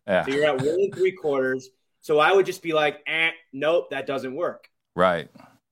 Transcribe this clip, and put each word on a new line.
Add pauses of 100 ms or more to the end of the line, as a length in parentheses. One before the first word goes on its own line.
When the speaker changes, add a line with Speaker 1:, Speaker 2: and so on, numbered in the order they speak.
Speaker 1:
Yeah.
Speaker 2:
So
you're
at
one
and
three
quarters. (300)
So
I
would
just
be
like,
"Eh, (220)
nope,
that
doesn't
work." (280)
Speaker 1:
Right. (420)